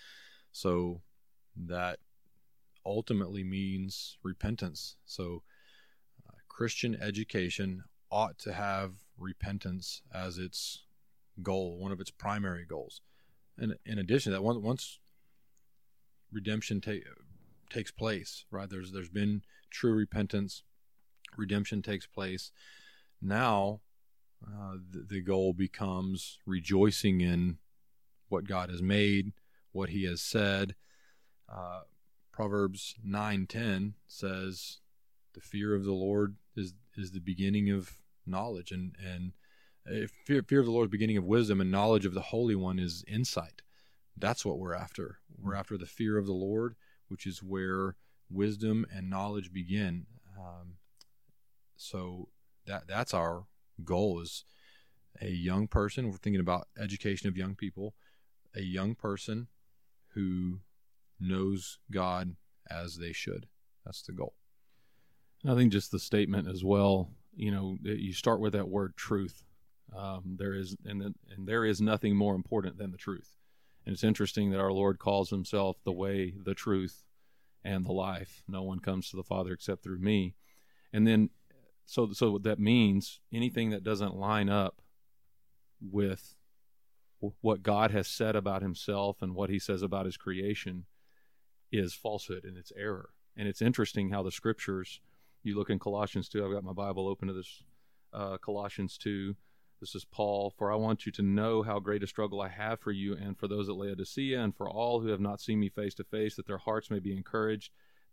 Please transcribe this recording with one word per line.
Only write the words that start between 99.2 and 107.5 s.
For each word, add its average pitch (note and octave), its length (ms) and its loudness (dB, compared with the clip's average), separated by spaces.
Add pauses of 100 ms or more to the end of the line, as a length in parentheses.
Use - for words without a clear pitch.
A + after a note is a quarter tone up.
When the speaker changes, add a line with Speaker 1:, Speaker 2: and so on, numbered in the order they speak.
Speaker 2:
This G2 120 -12
is F#2+ 120 -10
Paul. G2+ 520 -2
"For G#2 140 0
I G#2+ 60 2
want A2 280 0
you G2+ 60 -4
to - 100 -4
know G#2+ 400 4
how G#2 180 0
great G2+ 220 0
a G2 60 -2
struggle G2+ 320 -2
I G2 80 -2
have G#2+ 320 -4
for G#2 140 -2
you G2 240 -2
and G2 200 -6
for G2+ 120 -4
those G2+ 180 -2
at G2+ 80 -2
Laodicea G2+ 640 -4
and G#2 140 0
for G2+ 140 -6
all A#2 320 2
who A2+ 80 0
have G2+ 100 2
not G2+ 220 -2
seen G#2+ 180 2
me G2+ 80 4
face G#2 280 -4
to G2 100 -8
face, G#2+ 300 0
that - 120 -8
their G2 100 -2
hearts A2 320 -2
may G#2 100 0
be F#2+ 160 -2
encouraged, A2 580 -2 (400)